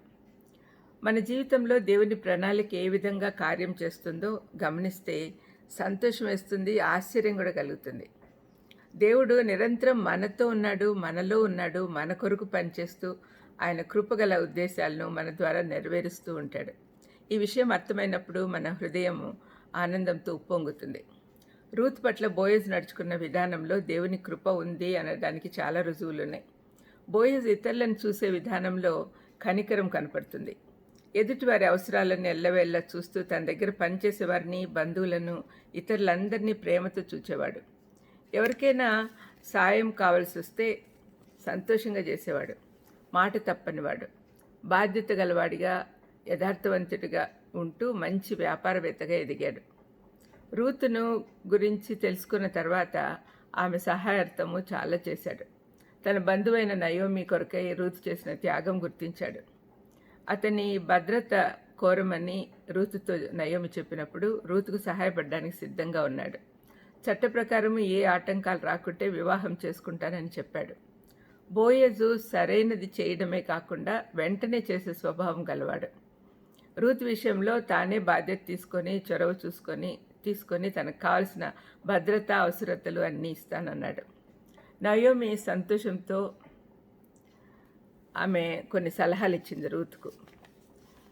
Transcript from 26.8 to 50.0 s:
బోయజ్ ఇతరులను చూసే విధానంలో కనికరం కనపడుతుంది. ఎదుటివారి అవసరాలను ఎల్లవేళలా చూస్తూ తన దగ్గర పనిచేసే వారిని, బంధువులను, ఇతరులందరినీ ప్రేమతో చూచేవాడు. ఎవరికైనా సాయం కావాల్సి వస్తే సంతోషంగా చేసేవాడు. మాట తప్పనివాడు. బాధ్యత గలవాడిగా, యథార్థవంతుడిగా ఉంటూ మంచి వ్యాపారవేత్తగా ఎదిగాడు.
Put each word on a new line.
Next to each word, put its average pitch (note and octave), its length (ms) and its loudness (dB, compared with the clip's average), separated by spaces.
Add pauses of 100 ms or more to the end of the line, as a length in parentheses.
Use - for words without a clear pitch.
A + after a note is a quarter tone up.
బోయజ్ A#3+ 380 4
ఇతరులను A3+ 480 2 (100)
చూసే G#3 240 0
విధానంలో F3+ 800 0 (320)
కనికరం G3+ 460 2
కనపడుతుంది. - 680 -6 (600)
ఎదుటివారి A3 500 4
అవసరాలను F#3 640 2
ఎల్లవేళలా F3 540 4 (140)
చూస్తూ F3 280 -6
తన E3 220 -2
దగ్గర E3 240 0
పనిచేసే G3 560 0
వారిని, F3+ 400 -2
బంధువులను, E3+ 800 -2 (320)
ఇతరులందరినీ G3+ 800 0
ప్రేమతో F#3 480 0 (140)
చూచేవాడు. - 460 -6 (720)
ఎవరికైనా A#3+ 760 2 (340)
సాయం G#3+ 480 2
కావాల్సి F3+ 480 4
వస్తే A3 420 -4 (640)
సంతోషంగా G#3 540 0
చేసేవాడు. D#3 540 -4 (600)
మాట G3 240 4
తప్పనివాడు. D#3+ 720 -4 (580)
బాధ్యత G3+ 460 2
గలవాడిగా, F3+ 760 0 (400)
యథార్థవంతుడిగా F3+ 1000 -2 (260)
ఉంటూ E3+ 360 -4
మంచి F#3+ 440 -2
వ్యాపారవేత్తగా E3+ 800 -2
ఎదిగాడు. D3 480 -2 (920)